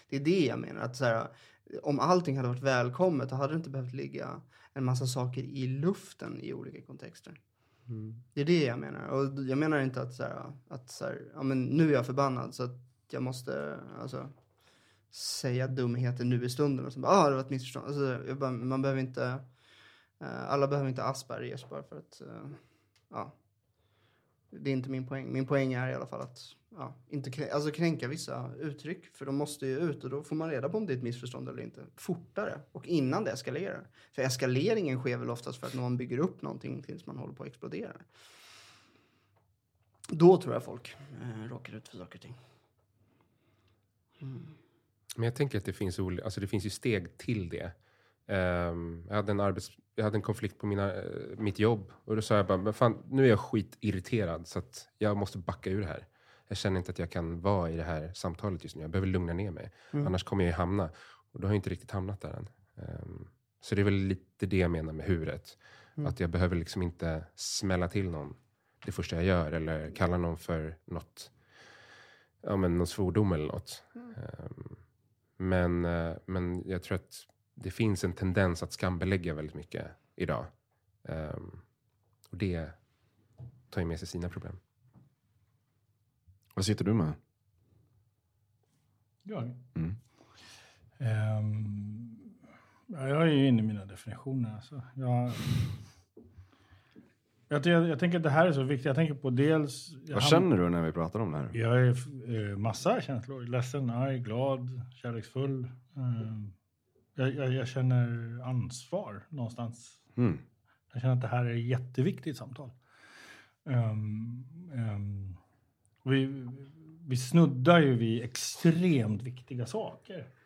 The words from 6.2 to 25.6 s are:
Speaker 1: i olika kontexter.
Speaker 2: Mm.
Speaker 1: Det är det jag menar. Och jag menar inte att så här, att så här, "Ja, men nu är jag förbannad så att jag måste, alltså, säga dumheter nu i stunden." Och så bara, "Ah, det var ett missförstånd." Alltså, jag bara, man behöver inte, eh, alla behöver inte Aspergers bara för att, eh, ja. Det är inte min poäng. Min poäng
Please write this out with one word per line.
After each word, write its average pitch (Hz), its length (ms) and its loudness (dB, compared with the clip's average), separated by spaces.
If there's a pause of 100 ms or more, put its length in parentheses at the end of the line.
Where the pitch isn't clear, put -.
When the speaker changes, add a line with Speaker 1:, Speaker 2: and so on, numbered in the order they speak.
Speaker 1:
i 135 120 -8
olika - 280 -12
kontexter. - 600 -18 (460)
Speaker 2:
Mm. 110 280 -10 (180)
Speaker 1:
Det 147 80 -4
är 143 40 0
det 165 180 6
jag 123 160 0
menar. 143 280 -8
Och 135 360 -2
jag 131 140 0
menar 151 220 2
inte 131 220 -2
att 127 120 -8
så 131 100 -8
här, 131 280 -8 (180)
att - 200 -14
så - 160 -10
här, - 160 -8 (120)
"Ja, 160 100 -8
men 135 220 0
nu 151 240 4
är 147 40 6
jag 123 120 4
förbannad 127 500 0
så 123 80 -4
att 123 140 -8 (320)
jag 127 140 -4
måste, 139 560 -6 (220)
alltså, 135 280 -10 (840)
säga 127 560 -2
dumheter 123 580 0
nu 123 200 2
i 123 40 0
stunden." 131 360 0
Och 127 80 -8
så 135 60 -10
bara, 135 120 4
"Ah, 180 180 10
det 135 60 4
var 131 60 0
ett 131 80 -8
missförstånd." 131 360 -6
Alltså, 139 420 -2
jag 131 120 -4
bara, 135 120 0
man 127 300 -2
behöver 135 200 2
inte, 127 240 -2 (920)
eh, 127 320 -6
alla 139 160 4
behöver 139 220 0
inte 127 140 -4
Aspergers 123 640 -6
bara 143 140 -10
för 143 140 -16
att, - 240 -20
eh, 110 280 -14 (600)
ja. - 260 -10 (1200)
Det 139 160 -6
är 135 40 0
inte 131 160 -2
min 131 180 -4
poäng. 131 260 -8
Min 131 140 0
poäng 135 260 2